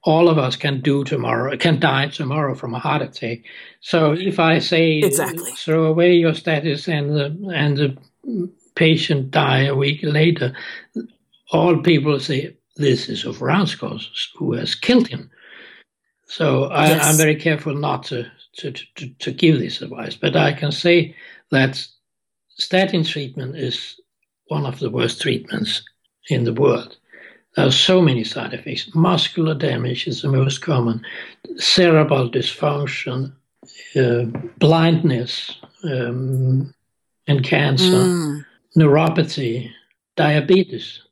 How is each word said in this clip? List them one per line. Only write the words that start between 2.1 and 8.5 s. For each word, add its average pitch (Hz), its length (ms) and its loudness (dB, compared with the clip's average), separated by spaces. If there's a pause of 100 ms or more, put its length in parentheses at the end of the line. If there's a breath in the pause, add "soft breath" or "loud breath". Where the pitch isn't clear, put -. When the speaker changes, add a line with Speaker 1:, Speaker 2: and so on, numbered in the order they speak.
Speaker 1:
from 120 220 -8
a 123 40 -6
heart 147 220 -2
attack. - 380 -10 (400 loud breath)
So 160 320 2
if 180 300 -2
I 165 180 4
say, 160 400 2
Speaker 2:
Exactly. 151 560 -2
Speaker 1:
"Throw 160 300 0
away 170 300 4
your 165 200 4
status," 151 540 -4
and 147 260 -2
the, 156 400 -4
and 143 220 0
the 135 200 -2 (800)